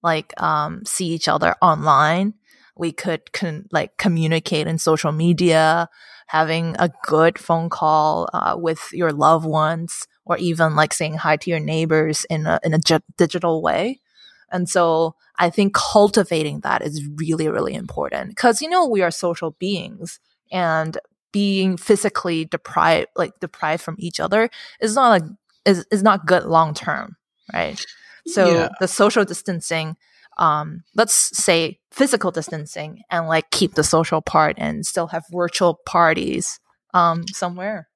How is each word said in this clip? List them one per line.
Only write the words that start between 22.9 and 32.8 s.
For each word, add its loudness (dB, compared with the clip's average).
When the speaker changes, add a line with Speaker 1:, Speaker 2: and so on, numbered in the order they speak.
Speaker 1:
like, -2
deprived -4
from -10
each -8
other 0
is -2
not, 4
like, 6
is, 4
is 2
not 4
good 4
long 4
term, -8
right? -4
So 2
Speaker 2:
Yeah. 2
Speaker 1:
the 0
social 2
distancing, -6
um, -2
let's 2
say 0
physical 0
distancing -10